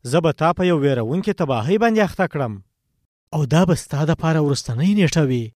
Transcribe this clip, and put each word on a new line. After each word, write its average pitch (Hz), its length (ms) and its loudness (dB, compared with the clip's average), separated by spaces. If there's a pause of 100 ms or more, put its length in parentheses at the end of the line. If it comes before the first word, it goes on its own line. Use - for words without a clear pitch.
زه 131 160 0
به 165 100 2
تا 160 220 0
په 180 160 -2
یو 170 100 4
ویرونکې 139 600 0
تباهۍ 135 420 0
باندې 220 220 2
اخته 190 240 -2
کړم، 131 260 -6 (800)
او 156 120 -2
دا 147 200 2
به 175 100 2
ستا - 300 -6
دپاره 160 360 0
وروستنۍ 143 520 0
نیټه 170 360 2
وي. 123 160 -2 (100)